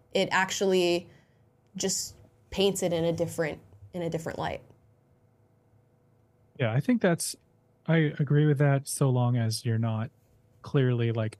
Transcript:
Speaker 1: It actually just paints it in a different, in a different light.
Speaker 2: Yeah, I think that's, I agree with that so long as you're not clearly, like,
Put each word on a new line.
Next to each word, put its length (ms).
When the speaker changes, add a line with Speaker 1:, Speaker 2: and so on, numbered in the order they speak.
Speaker 1:
It 180
actually 760
just 400
paints 320
it 100
in 120
a 80
different, 480
in 80
a 80
different 280
light. 240
Speaker 2:
Yeah, 140
I 80
think 200
that's, 360
I 320
agree 280
with 120
that 300
so 220
long 260
as 280
you're 140
not 320
clearly, 500
like, 280